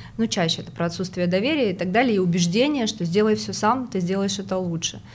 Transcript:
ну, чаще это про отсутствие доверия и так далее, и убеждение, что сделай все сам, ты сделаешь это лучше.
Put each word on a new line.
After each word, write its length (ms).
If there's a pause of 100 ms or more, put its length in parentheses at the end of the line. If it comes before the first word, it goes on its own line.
(180)
ну, 100
чаще 360
это 80
про 160
отсутствие 400
доверия 440
и 40
так 160
далее, 240
и 40
убеждение, 680
что 180
сделай 300
все 180
сам, 340
ты 140
сделаешь 380
это 180
лучше. 420 (160)